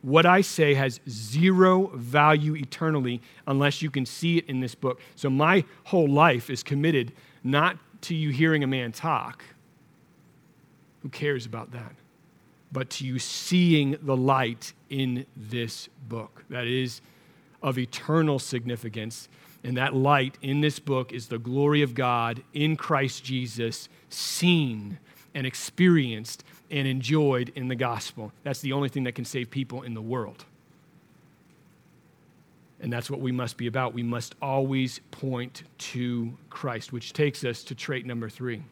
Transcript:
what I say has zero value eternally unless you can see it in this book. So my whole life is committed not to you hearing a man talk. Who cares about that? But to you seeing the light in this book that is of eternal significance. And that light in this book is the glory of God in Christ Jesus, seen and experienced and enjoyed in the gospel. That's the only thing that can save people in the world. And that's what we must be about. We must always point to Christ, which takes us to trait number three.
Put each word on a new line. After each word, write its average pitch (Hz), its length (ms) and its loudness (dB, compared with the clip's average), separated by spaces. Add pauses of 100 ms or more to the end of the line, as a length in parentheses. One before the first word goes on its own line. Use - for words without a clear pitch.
what 156 240 6
I 185 160 8
say 151 320 4
has 135 340 0
zero 180 840 4
value 147 600 4
eternally 139 680 -2 (240)
unless 139 340 2
you 156 100 -2
can 131 140 -2
see 170 340 0
it 165 80 -2
in 131 140 -4
this 123 140 -4
book. - 260 -4 (160)
So 139 140 -2
my 156 340 6 (200)
whole 165 240 4
life 139 420 4
is 127 120 -6
committed 139 500 0 (300)
not 151 360 2 (240)
to 175 120 -6
you 156 160 0
hearing 156 320 4
a 135 40 0
man 127 260 -2
talk. 135 520 -4 (1600)
Who 147 60 -10
cares 135 380 -4
about 113 260 -12
that? 117 220 -14 (760)
But 131 200 -4
to - 160 -8
you 127 120 -2
seeing 156 840 4
the 139 140 0
light 127 580 0 (160)
in 131 340 -2 (100)
this 113 540 -8 (180)
book 110 440 -12
that 123 160 -6
is 123 340 -2 (640)
of 131 160 -2
eternal 151 600 0
significance. 117 880 -8 (360)
And 123 120 -4
that 135 180 0
light 135 480 2
in 139 180 0
this 151 180 0
book 131 340 -4
is 117 160 -12
the 117 100 -6
glory 139 440 2
of 127 120 0
God 120 480 0 (100)
in 151 240 0
Christ 135 480 -2
Jesus, 120 640 -6 (200)
seen 135 880 0 (360)
and 135 120 -4
experienced 131 1000 2 (260)
and 139 160 -2
enjoyed 131 680 2
in 127 140 -6
the 131 60 -2
gospel. 117 580 -4 (120)
That's 139 160 -6
the 135 120 -4
only 139 160 0
thing 135 160 -4
that 123 100 -4
can 120 100 -8
save 123 260 -6
people 127 320 -8
in 120 120 -10
the 110 80 -8
world. 113 420 -8 (2250)
And 117 120 -6
that's 120 180 -6
what 139 100 -8
we 131 120 -2
must 127 240 -4
be 120 100 -6
about. 120 280 -2
We 120 80 -4
must 117 380 -6
always 135 600 0 (100)
point 127 540 -8 (140)
to 123 580 -6 (140)
Christ, 120 420 -8
which 120 200 -10
takes 147 320 0
us 120 200 -4
to 139 100 -10
trait 127 320 -8
number 117 220 -6
three. 120 440 -8